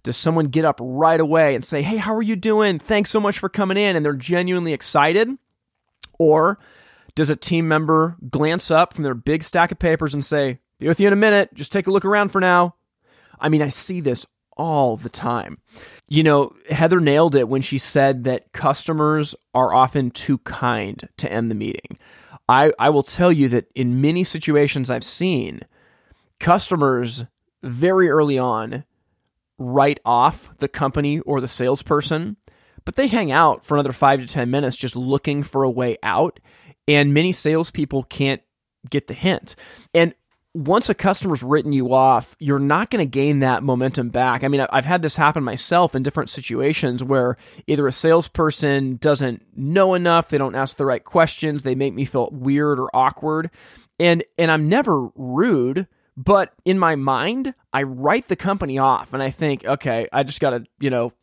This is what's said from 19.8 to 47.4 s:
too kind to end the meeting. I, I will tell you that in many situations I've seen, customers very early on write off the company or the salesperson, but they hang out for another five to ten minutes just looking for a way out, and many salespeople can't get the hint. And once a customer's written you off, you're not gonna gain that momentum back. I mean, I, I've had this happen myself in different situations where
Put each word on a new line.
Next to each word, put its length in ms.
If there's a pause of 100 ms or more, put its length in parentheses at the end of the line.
too 280
kind 680 (100)
to 140
end 180
the 60
meeting. 420 (520)
I, 280
I 120
will 140
tell 280
you 180
that 240
in 280
many 240
situations 680
I've 120
seen, 580 (800)
customers 840 (400)
very 460
early 280
on 460 (760)
write 440
off 540
the 100
company 520
or 200
the 80
salesperson, 880 (500)
but 100
they 120
hang 240
out 320
for 120
another 160
five 280
to 80
ten 220
minutes 260
just 200
looking 460
for 220
a 60
way 340
out, 360 (480)
and 260
many 180
salespeople 720
can't 380 (480)
get 180
the 60
hint. 420 (380)
And 220 (400)
once 340
a 60
customer's 480
written 280
you 220
off, 460
you're 200
not 300
gonna 160
gain 340
that 240
momentum 460
back. 340
I 40
mean, 120
I, 120
I've 140
had 160
this 140
happen 280
myself 520
in 80
different 280
situations 720
where 340 (300)